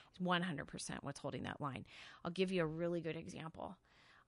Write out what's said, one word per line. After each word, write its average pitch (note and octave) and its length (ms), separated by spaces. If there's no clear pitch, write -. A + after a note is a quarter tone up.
It's - 100
one F3+ 200
hundred F3 260
percent - 380
what's C#3+ 160
holding C3+ 220
that G2 180
line. B2+ 240
I'll E3+ 60
give F#3 200
you F3+ 120
a D#3+ 40
really E3+ 360
good D#3+ 140
example. E3 600